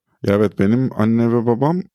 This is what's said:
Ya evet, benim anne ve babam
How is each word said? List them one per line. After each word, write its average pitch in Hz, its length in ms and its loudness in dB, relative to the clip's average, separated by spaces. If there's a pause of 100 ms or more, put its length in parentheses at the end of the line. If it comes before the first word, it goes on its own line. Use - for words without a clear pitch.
(240)
Ya 98 120 2
evet, 104 240 0
benim 117 360 0
anne 113 320 0
ve 117 180 0
babam 139 360 0 (140)